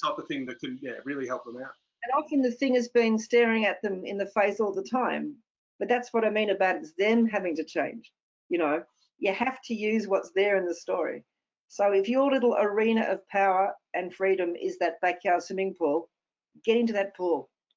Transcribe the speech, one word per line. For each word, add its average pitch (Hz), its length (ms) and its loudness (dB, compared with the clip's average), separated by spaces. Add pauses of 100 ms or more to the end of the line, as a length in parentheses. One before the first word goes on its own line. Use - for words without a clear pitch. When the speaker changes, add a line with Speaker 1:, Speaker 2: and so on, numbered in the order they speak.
Speaker 1:
type 147 100 -4
of 143 80 -12
thing 135 200 -6
that 127 120 -10
can, 131 220 -10
yeah, 131 120 -10 (120)
really 135 220 -6
help 127 180 -6
them 120 140 -14
out. 131 140 -12 (300)
Speaker 2:
And 240 100 -4 (120)
often 294 160 0
the 247 100 2
thing 254 260 0
has 233 120 0
been 226 300 2
staring 226 480 2
at - 160 -2
them 190 240 -4
in 202 100 -6
the 196 100 -2
face 202 320 0
all 202 140 0
the 190 100 -4
time. 156 540 -4 (420)
But 196 100 -4
that's 247 240 0
what 226 120 0
I 208 60 2
mean 214 200 0
about 190 260 2
it's 156 160 -12
them 226 340 4
having 180 300 -2
to 156 80 -4
change. 135 460 -6 (380)
You 170 100 0
know, 160 240 0 (360)
you 196 140 2
have - 320 -2
to 240 100 -6
use 214 340 -2
what's 190 260 -2
there 202 220 4
in 180 100 0
the 170 80 -2
story. 151 500 -4 (440)
So 202 240 0
if 196 160 2
your 269 220 4
little 247 280 2
arena 220 440 2
of - 260 -4
power 196 460 2 (200)
and 180 200 -4
freedom 185 420 0
is - 220 -4
that - 240 -2
backyard 175 400 0
swimming 190 320 -4
pool, 160 340 0 (560)
get 226 140 4
into 226 160 2
that 196 220 -2
pool, 170 340 -2 (260)